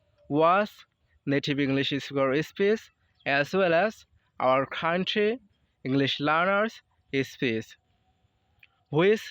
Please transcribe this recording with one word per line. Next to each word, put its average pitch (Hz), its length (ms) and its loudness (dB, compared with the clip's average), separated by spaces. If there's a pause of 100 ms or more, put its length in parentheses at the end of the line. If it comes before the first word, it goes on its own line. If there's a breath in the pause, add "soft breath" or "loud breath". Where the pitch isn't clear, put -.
(280)
watch 170 440 2 (540)
native 139 340 -2
English 139 300 0
speaker 139 540 -2
speech 202 380 -2 (440)
as 139 280 0
well 185 200 2
as 196 320 0 (340)
our 131 260 2
country 196 760 -2 (460)
English 135 340 0
learners 180 640 0 (420)
speech. 113 540 -6 (1120)
Which 190 420 2